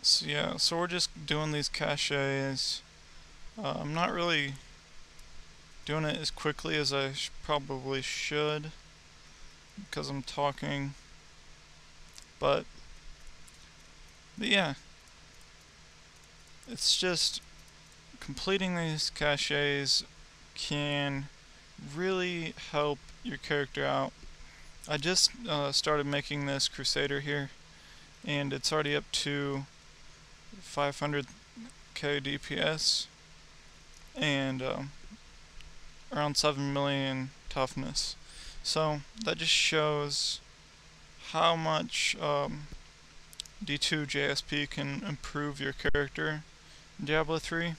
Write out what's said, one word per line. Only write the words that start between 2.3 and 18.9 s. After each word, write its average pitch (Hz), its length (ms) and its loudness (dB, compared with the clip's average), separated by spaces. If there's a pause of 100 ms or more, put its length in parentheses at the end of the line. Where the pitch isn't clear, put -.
Uh, 143 180 -2
I'm 147 120 -2
not 170 220 4
really 156 400 2 (1300)
doing 156 200 0
it 151 120 2
as 156 140 -2
quickly 156 460 0
as 143 140 4
I 139 220 2
sh-, - 160 -4 (160)
probably 135 560 0
should, 151 720 0 (1160)
'cause 139 180 -4
I'm 139 140 -4
talking. 143 720 -2 (1400)
But, 143 260 4 (1700)
but 208 100 0
yeah, 185 240 6 (1900)
it's - 300 2
just - 460 2 (800)
completing 190 560 0
these 160 340 0